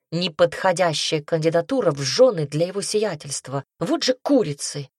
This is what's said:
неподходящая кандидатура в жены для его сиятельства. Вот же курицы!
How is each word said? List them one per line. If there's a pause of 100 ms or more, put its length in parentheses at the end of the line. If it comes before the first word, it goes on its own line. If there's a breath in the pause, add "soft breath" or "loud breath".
(120)
неподходящая
кандидатура
в
жены
для
его
сиятельства. (160)
Вот
же
курицы!